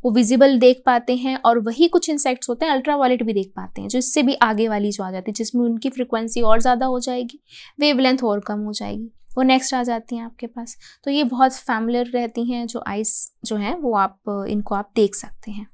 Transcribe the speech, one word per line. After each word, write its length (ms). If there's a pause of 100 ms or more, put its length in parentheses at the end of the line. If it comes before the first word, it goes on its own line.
वो 80
विजिबल 480
देख 260
पाते 300
हैं, 220
और 220
वही 280
कुछ 220
इंसेक्ट्स 400
होते 160
हैं 80
अल्ट्रावायलेट 500
भी 100
देख 220
पाते 260
हैं, 60
जो 120
इससे 240
भी 120
आगे 320
वाली 240
जो 120
आ 80
जाती 200
है, 40
जिसमें 280
उनकी 260
फ्रीक्वेंसी 520
और 200
ज़्यादा 240
हो 140
जाएगी, 400 (400)
वेवलेंथ 440
और 180
कम 180
हो 140
जाएगी, 360 (280)
वो 60
नेक्स्ट 300
आ 100
जाती 320
हैं 100
आपके 220
पास। 300 (260)
तो 80
ये 140
बहुत 300
फैमिलियर 540
रहती 420
हैं 160
जो 200
आइज़ 280 (300)
जो 120
हैं 200
वो 180
आप, 540
इनको 260
आप 200
देख 200
सकते 360
हैं 220